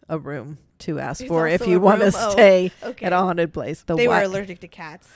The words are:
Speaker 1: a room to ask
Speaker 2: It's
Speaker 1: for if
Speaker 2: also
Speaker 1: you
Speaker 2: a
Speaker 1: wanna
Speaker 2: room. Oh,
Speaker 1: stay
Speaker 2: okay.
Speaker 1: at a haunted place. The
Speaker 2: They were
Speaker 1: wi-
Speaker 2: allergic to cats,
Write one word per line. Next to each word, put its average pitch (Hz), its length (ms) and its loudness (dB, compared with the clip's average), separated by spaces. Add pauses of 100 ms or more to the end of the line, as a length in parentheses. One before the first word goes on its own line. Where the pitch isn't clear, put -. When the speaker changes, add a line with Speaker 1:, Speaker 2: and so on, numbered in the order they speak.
Speaker 1:
a 156 120 -8
room 143 400 -14 (200)
to 151 200 -8
ask 135 220 -10
Speaker 2:
It's 254 60 -14
Speaker 1:
for 160 200 -2
if 175 140 0
Speaker 2:
also 185 100 -2
Speaker 1:
you 180 60 4
Speaker 2:
a - 20 4
Speaker 1:
wanna 214 260 4
Speaker 2:
room. 196 100 2
Oh, 214 160 -2
Speaker 1:
stay 190 400 6 (100)
Speaker 2:
okay. 220 260 -10
Speaker 1:
at 180 60 -2
a 180 40 2
haunted 175 340 -2
place. 151 300 -10
The 165 140 -6
Speaker 2:
They 240 120 2
were 240 60 2
Speaker 1:
wi- 202 180 2
Speaker 2:
allergic 190 300 -10
to 175 60 -20
cats, 165 480 -20